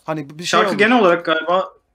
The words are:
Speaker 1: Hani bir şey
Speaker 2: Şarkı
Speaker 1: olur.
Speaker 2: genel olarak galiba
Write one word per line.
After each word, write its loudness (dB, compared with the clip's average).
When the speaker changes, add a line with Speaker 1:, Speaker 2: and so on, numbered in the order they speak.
Speaker 1:
Hani -10
bir -16
şey -8
Speaker 2:
Şarkı 0
Speaker 1:
olur. -4
Speaker 2:
genel 4
olarak 2
galiba -2